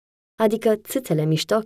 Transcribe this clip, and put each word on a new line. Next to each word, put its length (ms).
Adică 400
țâțele 480
mișto 420